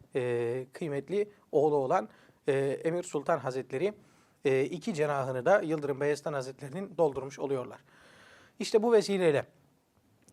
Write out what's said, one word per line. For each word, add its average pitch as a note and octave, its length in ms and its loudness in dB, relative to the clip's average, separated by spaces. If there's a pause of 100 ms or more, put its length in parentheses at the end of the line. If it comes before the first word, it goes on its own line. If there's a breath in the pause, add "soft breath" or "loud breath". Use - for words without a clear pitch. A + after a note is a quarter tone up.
(160)
e, B2 580 -2
kıymetli E3+ 560 -4 (220 loud breath)
oğlu D3+ 240 4
olan, D3+ 340 0 (380 soft breath)
e, C#3+ 60 4 (300)
Emir E3+ 200 -2
Sultan D#3+ 340 -2
Hazretleri, C3+ 560 -4 (520 soft breath)
e, C3+ 180 4
iki E3+ 300 -4
cenahını C#3 520 -2
da G3 160 6
Yıldırım D3 380 -2
Bayezid C#3+ 260 0
Han D#3+ 80 -4
Hazretleri'nin C#3+ 640 -8
doldurmuş C#3 420 0
oluyorlar. C3+ 400 -4 (800 loud breath)
İşte G#3 240 2
bu A#3 100 2
vesileyle F#3 520 4 (880)